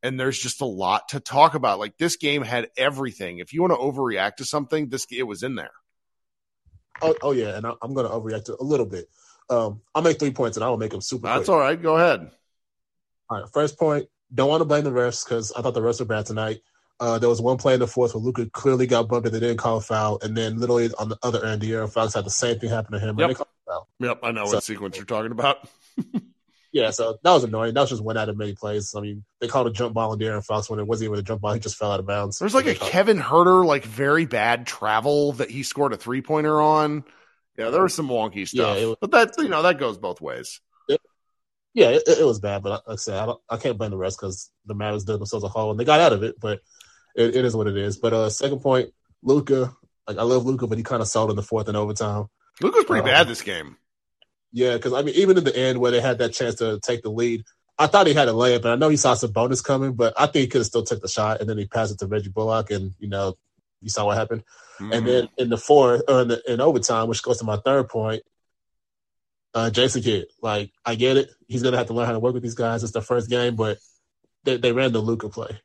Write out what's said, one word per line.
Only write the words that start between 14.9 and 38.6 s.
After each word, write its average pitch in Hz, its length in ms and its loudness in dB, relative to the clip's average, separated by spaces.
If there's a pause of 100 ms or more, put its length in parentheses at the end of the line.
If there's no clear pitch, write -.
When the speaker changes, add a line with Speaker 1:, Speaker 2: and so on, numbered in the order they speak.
Speaker 2:
refs 123 360 0
'cause 113 260 -4
I 120 100 -8
thought 120 120 -2
the 120 60 -2
refs 117 180 0
were 123 80 -4
bad 107 200 -4
tonight. 110 340 -6 (400)
Uh, 117 180 0
there 120 100 4
was 113 120 2
one 127 160 2
play 131 180 4
in 123 60 4
the 120 80 2
fourth 123 260 0
where 110 80 -6
Luka 120 280 -2
clearly 127 360 2
got 117 220 2
bumped 120 180 0
and 110 80 -2
they 113 60 -2
didn't 117 160 0
call 113 220 -2
a - 20 -2
foul, 107 420 -2
and 110 140 -4
then 113 240 -4
literally 120 380 2
on - 100 -4
the 110 140 -8
other 113 220 -2
end, 107 180 -4
De'Aaron 110 300 -4
Fox 113 220 0
had 101 120 -4
the - 40 -8
same 117 300 -2
thing 117 80 -6
happen 110 240 -4
to 104 80 -4
him, 110 100 -4
and 107 100 -4
Speaker 1:
Yep. 170 80 2
Speaker 2:
they 131 60 0
called - 140 -10
a - 220 -20
foul. 85 180 -10 (100)
Speaker 1:
Yep, 120 240 -4
I 120 80 -4
know 110 140 -4
Speaker 2:
So 104 120 0
Speaker 1:
what 101 60 -2
sequence 98 340 -10
you're 101 80 -12
talking 113 280 -4
about. 123 360 0 (300)
<laughs> 196 100 -6 (640)
Speaker 2:
Yeah, 113 180 2
so 113 340 -4
that 175 80 6
was 147 100 6
annoying. 113 320 -2
That 139 60 2
was 131 100 2
just 107 140 -6
one 110 120 -6
out 107 120 -2
of 104 80 -6
many 104 180 -6
plays. 104 420 -8
I 104 40 -8
mean, 104 240 -12 (160)
they 120 80 -6
called 127 180 0
a 113 60 -2
jump 113 200 -4
ball 110 200 -2
on 107 80 -6
De'Aaron 107 240 -4
Fox 107 260 -4
when 110 80 -6
it 104 80 -6
wasn't 110 220 -4
even 104 100 -4
a 98 40 -6
jump 104 180 -8
ball. 104 120 -2
He 107 60 -2
just 107 180 -10
fell 104 140 -4
out 98 80 -2
of 98 80 -6
bounds. 101 320 -4
Speaker 1:
There's, 202 160 -4
like, 269 100 4
Speaker 2:
They 302 60 0
Speaker 1:
a 180 60 0
Speaker 2:
called 98 160 -6
Speaker 1:
Kevin 196 260 4
Huerter, 175 480 6
like, 143 180 2
very 139 400 0
bad 120 440 0
travel 139 640 0
that 120 180 -4
he 131 140 -10
scored 139 280 -2
a 104 40 -6
three-pointer 151 640 0
on. 151 420 2 (560)
Yeah, 113 120 -2
there 165 120 4
was 185 100 2
some 151 160 -4
wonky 110 280 -2
Speaker 2:
Yeah, 98 80 -6
Speaker 1:
stuff. - 340 0